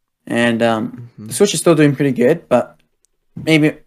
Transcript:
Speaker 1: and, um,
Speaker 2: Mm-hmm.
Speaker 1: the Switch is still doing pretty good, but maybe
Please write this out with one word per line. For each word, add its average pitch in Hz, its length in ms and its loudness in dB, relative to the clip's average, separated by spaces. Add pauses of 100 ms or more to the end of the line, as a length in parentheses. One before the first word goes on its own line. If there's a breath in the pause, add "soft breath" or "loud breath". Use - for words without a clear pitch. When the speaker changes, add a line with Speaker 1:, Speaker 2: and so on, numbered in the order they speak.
(260)
Speaker 1:
and, 117 360 0
um, 117 520 -4
Speaker 2:
Mm-hmm. 107 120 -18
Speaker 1:
the 113 60 -14
Switch 202 220 0
is 160 60 -6
still 170 140 2
doing 147 220 2
pretty 139 160 -2
good, 151 360 0
but - 260 0 (600)
maybe 151 420 0 (100)